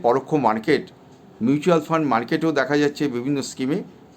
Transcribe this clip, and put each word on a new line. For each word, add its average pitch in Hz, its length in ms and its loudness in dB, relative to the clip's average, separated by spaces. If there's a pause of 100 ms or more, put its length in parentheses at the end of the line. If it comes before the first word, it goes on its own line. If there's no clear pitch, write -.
পরোক্ষ 131 320 0
মার্কেট, 117 500 2 (580)
মিউচুয়াল 147 400 2
ফান্ড 156 260 -2
মার্কেটেও 151 440 0
দেখা 139 260 0
যাচ্ছে 147 300 0
বিভিন্ন 131 340 -4
স্কিমে 135 420 -4 (340)